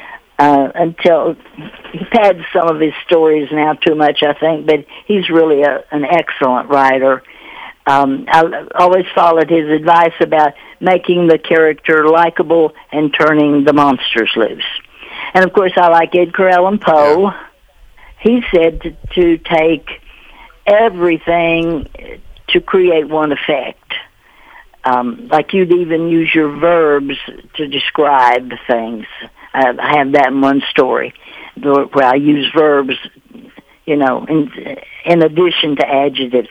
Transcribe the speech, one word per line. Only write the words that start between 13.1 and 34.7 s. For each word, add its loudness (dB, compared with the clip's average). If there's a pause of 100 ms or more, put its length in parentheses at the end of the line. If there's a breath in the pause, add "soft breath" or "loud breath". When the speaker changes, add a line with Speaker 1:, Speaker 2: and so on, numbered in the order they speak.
Speaker 1:
turning 2
the 4
monsters 0
loose. -2 (720 loud breath)
And, 4
of 0
course, 2
I 4
like 2
Edgar 0
Allan 2
Poe. 2
Speaker 2:
Yeah. -14 (720 soft breath)
Speaker 1:
He 2 (120)
said 0
to, -10 (240)
to 2
take -2 (760 loud breath)
everything 0 (600)
to 0
create 0
one -2
effect. -6 (880 soft breath)
Um, -4
like, -2
you'd 2
even 0
use 0
your 2
verbs 0 (380)
to -8
describe 0 (140)
things. -4 (480 loud breath)
I, 0
I -2
have 0
that 2
in 0
one 2
story -2 (460 loud breath)
where, 0
where 0
I 2
use 0
verbs, 2 (920 loud breath)
you -2
know, -2
in, -2 (560)